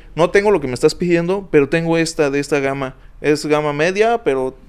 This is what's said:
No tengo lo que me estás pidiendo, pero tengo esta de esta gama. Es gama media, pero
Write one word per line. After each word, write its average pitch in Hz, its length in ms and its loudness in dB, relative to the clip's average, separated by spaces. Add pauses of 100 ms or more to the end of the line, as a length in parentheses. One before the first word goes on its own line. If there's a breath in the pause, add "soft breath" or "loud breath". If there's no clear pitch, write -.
(160 loud breath)
No 175 160 2
tengo 202 180 2
lo 185 120 2
que 139 60 -4
me 127 60 -4
estás 151 220 2
pidiendo, 175 560 0
pero 139 180 4
tengo 165 280 0
esta 160 340 -2
de 139 80 -2
esta 143 200 -2
gama. 135 360 -4 (260 soft breath)
Es 147 240 -2
gama 151 260 0
media, 196 520 0
pero 131 320 -2 (140)